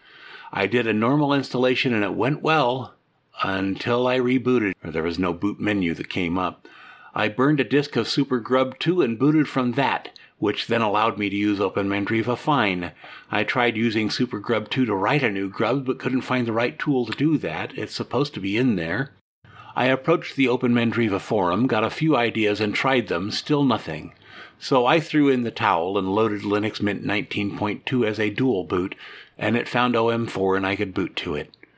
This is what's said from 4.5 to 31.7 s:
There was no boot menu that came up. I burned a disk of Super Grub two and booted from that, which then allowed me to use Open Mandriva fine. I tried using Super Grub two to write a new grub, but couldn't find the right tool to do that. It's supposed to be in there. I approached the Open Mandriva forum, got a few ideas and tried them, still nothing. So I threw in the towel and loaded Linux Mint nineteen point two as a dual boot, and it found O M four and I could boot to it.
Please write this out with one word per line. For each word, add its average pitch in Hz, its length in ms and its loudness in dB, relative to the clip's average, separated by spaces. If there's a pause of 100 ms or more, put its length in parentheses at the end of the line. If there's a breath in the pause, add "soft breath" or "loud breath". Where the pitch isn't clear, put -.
There 82 180 -4
was 85 160 -2
no 90 140 2
boot 101 260 -2
menu 101 360 0
that - 140 -8
came 90 300 -2
up. 90 300 -4 (480 loud breath)
I 107 120 2
burned 135 300 2
a 135 60 2
disk 135 320 0
of 110 100 0
Super 135 320 0
Grub 127 400 0
two 175 240 2
and 117 160 0
booted 147 300 4
from 123 240 0
that, 117 440 -2 (220 loud breath)
which 104 300 -2
then 113 140 2
allowed 107 360 2
me 104 100 0
to 95 60 -4
use 101 240 2
Open 98 300 0
Mandriva 110 500 -2
fine. 98 540 0 (400 loud breath)
I 107 100 0
tried 120 340 0
using 110 320 0
Super 120 300 -2
Grub 110 320 -2
two 127 160 0
to 104 80 0
write 120 300 2
a 113 80 2
new 98 180 -4
grub, 120 340 -2
but 131 140 -2
couldn't 127 220 -2
find 123 260 -2
the 113 60 -2
right 120 260 -2
tool 131 280 0
to 110 120 -6
do 147 200 2
that. 90 380 -6
It's 107 160 -8
supposed 123 420 -4
to 104 60 -10
be 98 160 -2
in 120 200 2
there. 90 380 -4 (640 loud breath)
I 123 100 2
approached 143 480 0
the 135 120 4
Open 123 240 2
Mandriva 113 480 2
forum, 98 460 2
got 110 180 2
a 113 60 0
few 151 260 2
ideas 110 460 0
and 104 120 -2
tried 131 340 0
them, 92 220 -2
still 143 320 0
nothing. 82 520 -2 (440 loud breath)
So 127 280 2
I 160 140 4
threw 151 280 2
in 127 140 2
the 113 80 -4
towel 98 480 2
and 95 160 0
loaded 107 260 2
Linux 104 400 -2
Mint 101 240 -2
nineteen 101 540 -4
point 104 260 -4
two 123 220 0
as 107 120 -2
a 107 120 0
dual 107 340 0
boot, 95 300 -2 (420 loud breath)
and 107 180 0
it 120 140 -2
found 123 260 0
O 113 140 2
M 117 180 0
four 95 300 0
and 98 100 0
I 98 100 -2
could 98 180 -4
boot 90 220 -2
to 85 180 -4
it. 73 200 -8 (240 soft breath)